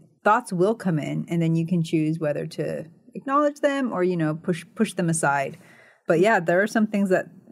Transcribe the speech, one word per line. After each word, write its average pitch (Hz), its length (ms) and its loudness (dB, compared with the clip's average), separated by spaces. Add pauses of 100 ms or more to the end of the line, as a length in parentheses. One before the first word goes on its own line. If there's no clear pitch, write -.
(260)
thoughts 233 260 2
will 190 240 2
come 175 240 -2
in, 156 300 -4
and 170 120 0
then 165 140 2
you 165 100 0
can 170 180 0
choose 160 360 0
whether 151 280 -4
to 160 360 -6 (320)
acknowledge 285 460 -2
them 277 320 -2
or, 180 100 -2
you 180 140 0
know, 156 180 0
push, 165 300 -6 (100)
push 214 200 0
them 175 140 -2
aside. 143 460 0 (500)
But 165 140 4
yeah, 202 220 4
there 170 200 2
are 214 60 2
some 214 200 0
things 202 240 0
that, - 180 0 (220)